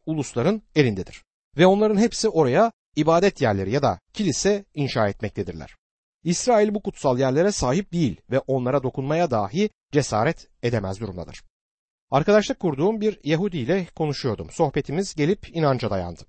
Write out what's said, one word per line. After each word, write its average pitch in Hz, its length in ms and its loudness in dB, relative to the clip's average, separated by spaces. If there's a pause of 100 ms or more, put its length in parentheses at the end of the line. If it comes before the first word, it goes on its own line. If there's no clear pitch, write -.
ulusların 156 560 -2 (120)
elindedir. 110 500 0 (320)
Ve 170 100 6
onların 202 320 4
hepsi 220 300 2
oraya 160 440 2 (240)
ibadet 165 440 2
yerleri 98 300 0
ya 139 120 0
da 110 160 0 (140)
kilise 202 520 0 (100)
inşa 120 340 0
etmektedirler. 90 680 -8 (480)
İsrail 208 500 2
bu 202 80 -6
kutsal 131 360 -2
yerlere 139 340 2
sahip 143 400 -2
değil 170 280 0 (100)
ve 127 80 0
onlara 131 440 -2
dokunmaya 143 480 -2
dahi 107 400 -2 (220)
cesaret 135 560 0 (140)
edemez 107 380 -2
durumdadır. 90 420 -12 (680)
Arkadaşlık 208 500 2
kurduğum 196 400 0
bir 208 240 -2
Yahudi 165 320 -2
ile 165 300 -2 (100)
konuşuyordum. 127 540 -4
Sohbetimiz 156 640 -2
gelip 156 420 -2
inanca 131 340 0
dayandı. 87 380 -6